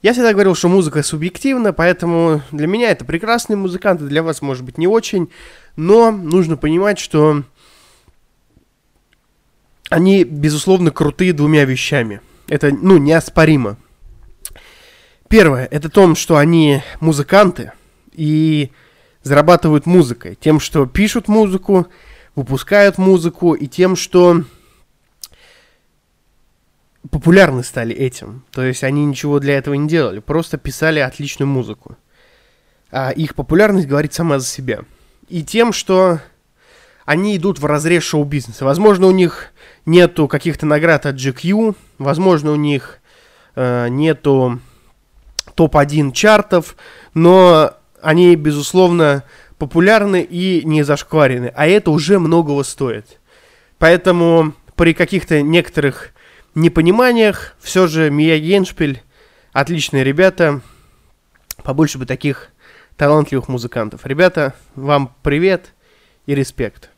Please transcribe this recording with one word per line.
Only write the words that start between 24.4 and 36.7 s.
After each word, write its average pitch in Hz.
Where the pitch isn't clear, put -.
популярны 156
стали 117
этим. 127
То 131
есть 127
они 147
ничего 143
для 139
этого 139
не 147
делали, 131
просто 156
писали 156
отличную 139
музыку. 117
А 131
их 147
популярность 185
говорит 143
сама 160
за 127
себя. 123
И 170
тем, 226
что 185